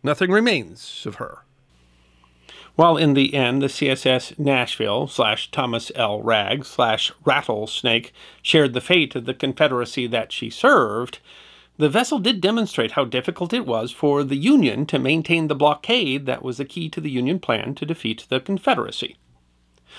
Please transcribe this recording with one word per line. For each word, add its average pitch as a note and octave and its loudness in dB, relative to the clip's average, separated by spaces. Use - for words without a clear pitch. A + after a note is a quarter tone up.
Nothing F#3 0
remains F#3+ 0
of G#2 -8
her." - -12
While E3 8
in D3 4
the C3+ 4
end, C3 2
the C#3 0
C - -2
S C3 0
S B2+ 0
Nashville B2+ 0
slash A2 -2
Thomas A#2 -4
L. G#2+ -2
Ragg A2 0
slash - 0
Rattlesnake A#2 0
shared C#3+ 4
the B2+ -4
fate E3+ 2
of A#2+ -6
the B2+ -6
Confederacy C3 -2
that A2+ -4
she - -8
served, B2+ 2
the D3 4
vessel A#3+ 0
did G3 0
demonstrate G3 0
how C#3 0
difficult E3 -4
it A3+ -2
was A#2 -2
for C#3+ 0
the C#3 -2
Union D3+ 4
to C#3+ 0
maintain D#3+ 2
the D3 0
blockade D3 0
that B2+ -4
was B2 -6
the C#3+ -6
key D#3+ -10
to D#3+ -10
the D3+ -6
Union C3 0
plan A#2 -2
to D3 -8
defeat C3 -6
the C3 0
Confederacy. - -4